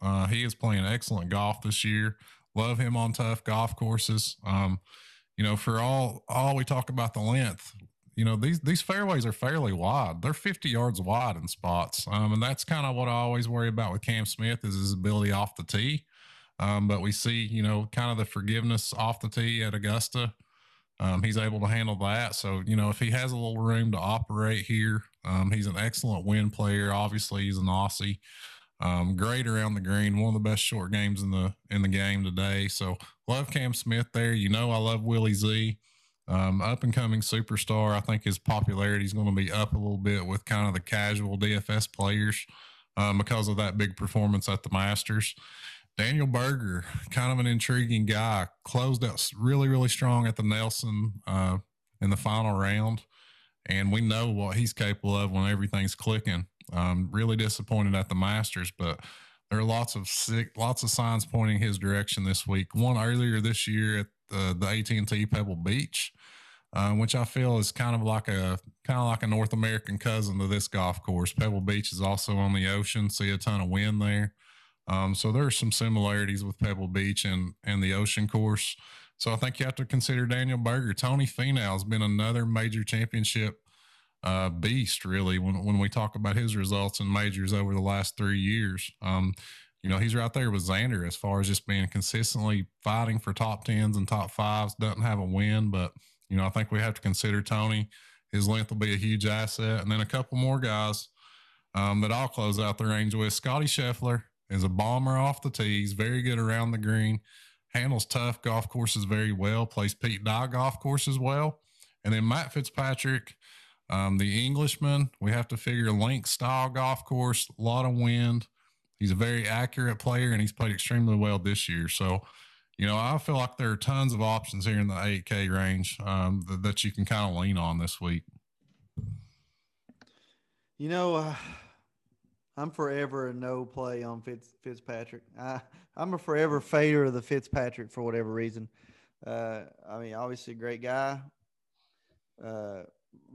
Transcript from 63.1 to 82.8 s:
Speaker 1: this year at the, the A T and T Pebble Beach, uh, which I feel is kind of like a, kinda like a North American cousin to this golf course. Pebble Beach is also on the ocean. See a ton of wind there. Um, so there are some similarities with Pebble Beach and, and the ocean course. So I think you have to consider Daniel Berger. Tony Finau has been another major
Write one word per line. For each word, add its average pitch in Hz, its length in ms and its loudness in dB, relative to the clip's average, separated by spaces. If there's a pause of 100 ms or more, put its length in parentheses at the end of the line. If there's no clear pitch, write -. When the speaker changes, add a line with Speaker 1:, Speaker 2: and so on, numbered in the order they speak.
Speaker 1:
this 110 260 0
year 107 340 0
at 98 80 -4 (220)
the, 95 300 0
the 98 80 2
A 107 160 0
T 110 140 0
and 101 100 0
T 107 180 0
Pebble 104 300 0
Beach, 98 560 -2 (600)
uh, 101 180 2
which 110 240 2
I 123 80 0
feel 123 340 2
is 101 140 0
kind 120 240 0
of 113 80 0
like 107 240 0
a, 92 320 0 (260)
kinda 127 180 2
like 117 200 0
a 113 40 0
North 107 260 2
American 110 440 0
cousin 104 420 0
to 98 80 0
this 98 200 0
golf 92 340 0
course. 90 300 0
Pebble 104 300 0
Beach 101 320 -2
is 90 80 -6
also 101 340 0
on 98 180 2
the 95 140 2
ocean. 104 420 0
See 101 220 0
a 98 60 0
ton 104 240 -2
of 90 80 -2
wind 104 320 2
there. 104 320 0 (560)
Um, 95 260 0
so 110 160 0
there 135 140 2
are 131 60 2
some 117 200 0
similarities 101 720 0
with 98 160 -6
Pebble 95 300 0
Beach 98 340 0
and, 92 300 -2 (100)
and 101 180 0
the 95 120 2
ocean 107 340 0
course. 107 480 0 (420)
So - 140 -2
I 110 60 0
think 127 220 -2
you 135 60 0
have 131 100 -4
to 131 100 -4
consider 123 400 0
Daniel 127 320 0
Berger. 120 360 0
Tony 135 320 2
Finau 123 480 0
has 95 120 -2
been 110 160 0
another 107 440 2
major 110 380 0